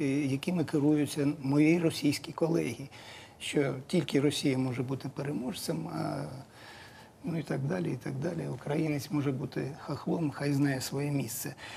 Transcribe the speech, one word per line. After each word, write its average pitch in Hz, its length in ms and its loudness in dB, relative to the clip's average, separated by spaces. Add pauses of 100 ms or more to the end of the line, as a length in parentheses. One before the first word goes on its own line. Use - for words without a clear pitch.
е, 151 40 2 (220)
якими 143 380 0
керуються 147 640 4 (140)
мої 151 360 6
російські 151 540 0
колеги. 139 560 0 (500)
Що 139 360 0 (120)
тільки 147 340 2
Росія 139 380 4
може 131 240 0
бути 131 320 -4
переможцем, 165 800 -4
а… - 280 -4 (1000)
Ну, 165 140 -2
і 156 40 -2
так 147 180 -2
далі, 156 320 0
і 131 120 -2
так - 80 -6 (100)
далі. 160 320 -4
Українець 147 560 -2
може 147 220 0
бути 135 460 -4
хахлом, 160 520 -2
хай 143 220 -2
знає 139 280 4
своє 143 300 -2
місце. 139 440 -2 (220)